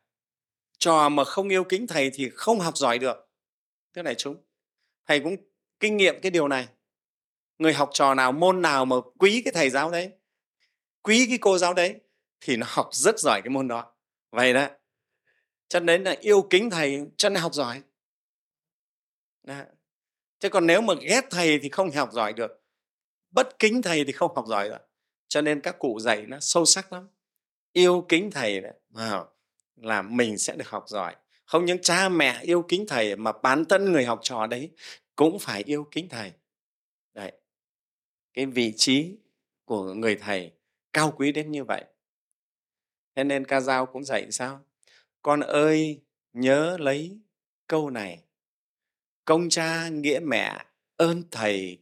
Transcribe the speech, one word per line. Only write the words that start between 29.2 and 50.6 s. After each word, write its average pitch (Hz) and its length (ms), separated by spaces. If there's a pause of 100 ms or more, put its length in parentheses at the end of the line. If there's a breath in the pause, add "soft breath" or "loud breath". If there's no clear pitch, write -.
là 110 260
mình 110 360
sẽ - 180
được 139 120
học 104 200
giỏi. 92 280 (280)
Không 170 200
những 180 180
cha 185 260
mẹ 139 340
yêu 170 260
kính 196 200
thầy 107 280
mà 110 160
bản 135 320
thân 196 280
người 139 120
học 117 180
trò 113 240
đấy 123 240 (460 loud breath)
cũng 165 220
phải 107 280
yêu 147 240
kính 175 180
thầy. 107 240 (800)
Đấy. 104 180 (1040)
Cái 135 120
vị 120 300
trí 151 400 (480)
của 95 300
người 110 220
thầy 95 360 (400)
cao 151 240
quý 143 160
đến 151 180
như 143 140
vậy. 104 200 (1400)
Thế 135 40
nên 139 200
ca 135 160
dao 131 260
cũng 131 180
dạy 107 280
sao? 135 320 (580 soft breath)
"Con 147 180
ơi, 151 640 (300)
nhớ 139 480
lấy 151 380 (480)
câu 156 240
này, 95 340 (1000)
công 165 240
cha 165 400
nghĩa 151 340
mẹ, 107 440 (300)